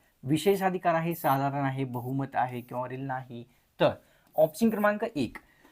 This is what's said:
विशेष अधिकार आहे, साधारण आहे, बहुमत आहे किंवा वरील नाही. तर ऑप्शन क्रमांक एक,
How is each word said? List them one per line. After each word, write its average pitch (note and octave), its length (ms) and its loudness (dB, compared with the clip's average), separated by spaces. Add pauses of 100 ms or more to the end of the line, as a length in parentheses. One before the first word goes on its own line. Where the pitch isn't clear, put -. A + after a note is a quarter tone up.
(260)
विशेष F#3 360 2
अधिकार F3+ 320 0
आहे, E3 200 0
साधारण C#3 500 0
आहे, C3+ 200 -2
बहुमत B2+ 500 -4
आहे B2 260 -2
किंवा B2 220 -8
वरील B2+ 180 -8
नाही. B2+ 440 -8 (360)
तर C#3+ 100 6 (460)
ऑप्शन D#3 340 4
क्रमांक G#3 340 2 (120)
एक, B2 200 -2 (360)